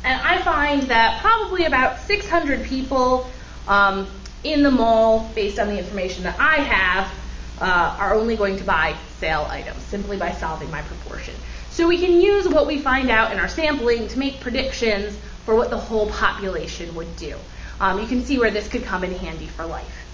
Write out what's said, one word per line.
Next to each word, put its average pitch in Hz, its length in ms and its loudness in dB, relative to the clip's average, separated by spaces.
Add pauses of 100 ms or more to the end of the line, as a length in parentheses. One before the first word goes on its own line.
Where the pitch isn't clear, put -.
And 254 180 0
I 349 220 2
find 294 400 2
that 233 360 4
probably 381 460 2
about 269 360 2
six - 280 -2
hundred 285 360 0
people, 262 640 2 (400)
um, 196 400 4 (360)
in 294 180 2
the 285 80 6
mall, 226 640 4
based 202 240 -2
on 226 120 0
the 202 100 -2
information 185 460 -6
that 170 140 -4
I 311 180 4
have, 190 540 2 (480)
uh, 175 400 2
are 196 140 2
only 220 220 2
going 196 220 0
to 190 60 -6
buy 160 320 2 (220)
sale 156 320 -2
items 139 320 -8
simply 202 360 -6
by 175 140 -2
solving 156 380 -6
my 151 140 -8
proportion. - 500 -12 (380)
So 339 160 2
we 349 100 4
can 349 240 6
use 403 260 4
what 285 200 4
we 302 100 -2
find 262 320 0
out 220 220 4
in 196 80 -4
our 180 80 0
sampling 240 600 0
to 254 100 -6
make 269 220 -4
predictions 214 760 -2 (260)
for 220 120 2
what 240 160 4
the 226 60 -2
whole 208 340 0
population 175 840 -4
would 170 220 -10
do. 147 200 -10 (440)
Um, 196 200 0
you 220 60 -4
can 240 180 -2
see 277 140 0
where 226 140 4
this 208 160 -4
could 226 160 -4
come 185 200 -4
in 185 120 -6
handy 160 320 -8
for - 180 -10
life. - 480 -10